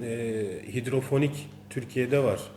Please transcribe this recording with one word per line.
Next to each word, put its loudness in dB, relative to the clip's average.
e, -4
hidrofonik 2
Türkiye'de 2
var. 2